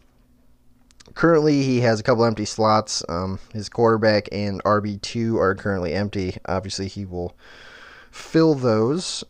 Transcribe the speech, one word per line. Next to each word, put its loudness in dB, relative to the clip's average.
currently 4
he 2
has 2
a -8
couple 2
empty 0
slots. 0
Um, -4
his -10
quarterback 2
and -4
R 2
B -4
two -2
are 2
currently -2
empty. -4
Obviously -4
he -10
will -8
fill 2
those. 0